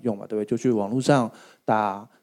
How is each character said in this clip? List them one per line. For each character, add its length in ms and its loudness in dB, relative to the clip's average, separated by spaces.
用 140 -2
嘛， 80 -14
对 140 -4
不 60 -2
对？ 0 -
就 100 -2
去 160 2
网 180 0
络 120 0
上 280 2
打 420 0